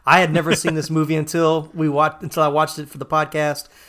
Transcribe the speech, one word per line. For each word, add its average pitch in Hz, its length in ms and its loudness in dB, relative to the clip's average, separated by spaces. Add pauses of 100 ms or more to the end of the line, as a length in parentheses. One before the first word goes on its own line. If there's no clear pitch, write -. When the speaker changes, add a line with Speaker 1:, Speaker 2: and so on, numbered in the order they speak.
Speaker 1:
I 165 140 6
had 170 120 2
never 165 220 0
seen 165 220 -2
this 156 140 -4
Speaker 2:
<laughs> - 20 -6
Speaker 1:
movie 156 240 0
until 160 580 0
we 156 160 -2
watched, 151 320 0
until 156 220 -2
I 151 60 2
watched 151 280 0
it 147 120 -12
for - 80 -18
the 147 80 -10
podcast. 151 640 -2 (220)